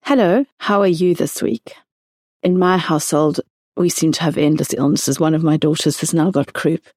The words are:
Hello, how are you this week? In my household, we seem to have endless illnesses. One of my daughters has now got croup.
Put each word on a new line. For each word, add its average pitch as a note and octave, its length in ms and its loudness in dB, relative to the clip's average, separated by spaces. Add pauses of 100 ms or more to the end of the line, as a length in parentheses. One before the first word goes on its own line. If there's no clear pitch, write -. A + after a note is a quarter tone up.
Hello, B3 420 2 (100)
how G3+ 240 0
are G3+ 60 2
you F3+ 280 2
this - 280 -4
week? - 320 -6 (680)
In F3+ 160 2
my F3+ 200 4
household, D3+ 640 0 (340)
we F3+ 140 0
seem D#3+ 220 0
to - 100 -4
have D#3+ 160 -2
endless D3+ 340 0
illnesses. C#3+ 480 -2
One D#3+ 140 2
of D#3+ 80 -2
my D#3 160 2
daughters D#3 420 -2
has E3 140 -4
now E3 160 2
got C#3+ 240 -4
croup. D#3+ 280 -4 (140)